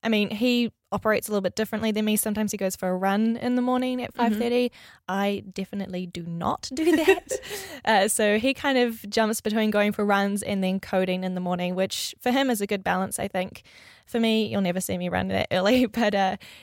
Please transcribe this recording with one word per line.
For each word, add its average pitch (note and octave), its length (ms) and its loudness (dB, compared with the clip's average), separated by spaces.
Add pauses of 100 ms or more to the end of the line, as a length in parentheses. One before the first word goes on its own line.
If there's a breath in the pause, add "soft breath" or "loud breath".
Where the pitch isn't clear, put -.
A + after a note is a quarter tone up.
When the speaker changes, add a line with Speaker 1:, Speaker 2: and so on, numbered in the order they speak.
Speaker 1:
I A3 60 -2
mean, G#3 220 2
he A#3+ 400 2 (200)
operates G#3 360 0
a G#3+ 40 -10
little G#3 100 0
bit G#3 140 -2
differently A3 360 -2
than G#3+ 140 0
me. G#3+ 120 2
Sometimes G#3 340 -2
he G#3 60 -6
goes F#3+ 180 -2
for F#3 140 -4
a F3+ 60 0
run G#3 420 2
in B3 180 -2
the B3 60 0
morning B3+ 420 0
at - 100 -10
Speaker 2:
Mm-hmm. - 40 -10 (160)
Speaker 1:
five G#3 40 -2
thirty. A#3+ 340 2 (360 loud breath)
I G3+ 360 -2 (100)
definitely F#3+ 520 -6
do F3 180 -10
not E3+ 500 -4
do D#4+ 240 4
that. E4+ 380 2
Speaker 2:
<laughs> - 60 -8 (420 loud breath)
Speaker 1:
Uh, G#3 240 4
so G#3+ 300 2
he C4 160 2
kind C4+ 240 0
of A#3 320 2
jumps A3 320 2
between G#3+ 300 2
going G#3 200 4
for G#3 140 0
runs G3+ 380 2
and G3 200 -2
then F#3 160 0
coding F#3 440 0
in F#3 100 -4
the F3+ 80 -4
morning, F3+ 320 -2
which F#3+ 480 -2
for B3+ 80 0
him C4 220 2
is G#3 100 -2
a G3+ 60 -2
good G3 160 -4
balance, F#3 340 -2
I G3+ 100 -2
think. F#3 360 -6 (420 loud breath)
For - 140 -4
me, A3 260 2
you'll G3+ 160 -2
never F3+ 180 0
see F#3 200 -4
me F3+ 100 -4
run F#3 200 0
that F#3+ 220 0
early. A3 360 4
<laughs> - 0 -
But, G#3+ 260 0
uh, G3 240 0 (260 loud breath)